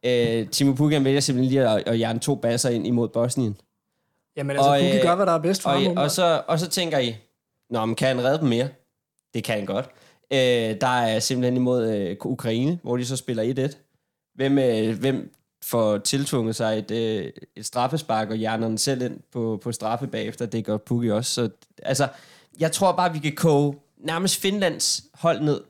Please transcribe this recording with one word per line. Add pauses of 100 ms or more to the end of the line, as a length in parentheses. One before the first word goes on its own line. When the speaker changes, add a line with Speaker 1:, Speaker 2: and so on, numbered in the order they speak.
Speaker 1:
øh,
Timo
Pukki,
han
vælger
simpelthen
lige
at,
at
jern
to
basser
ind
imod
Bosnien. (800)
Speaker 2:
Jamen
altså,
Speaker 1:
Og,
Speaker 2:
Pukki
Speaker 1:
øh,
Speaker 2:
gør,
hvad
der
er
bedst
for
Speaker 1:
og,
Speaker 2:
ham,
Speaker 1:
og
Speaker 2:
åbenbart.
Speaker 1:
så,
og
så
tænker
I, (540)
"Nå,
men
kan
han
redde
dem
mere?" (680)
Det
kan
han
godt. (480)
Øh, (420)
der (140)
er
simpelthen
imod,
øh, (100)
Ukraine,
hvor
de
så
spiller
et
et. (580)
Hvem,
øh,
hvem (340)
får
tiltvunget
sig
et,
øh, (260)
et
straffespark
og
hjerner
den
selv
ind (140)
på,
på
straffe
bagefter?
Det
gør
Pukki
også.
Så, (340)
altså, (520)
jeg
tror
bare,
vi
kan
koge (300)
nærmest
Finlands (100)
hold
ned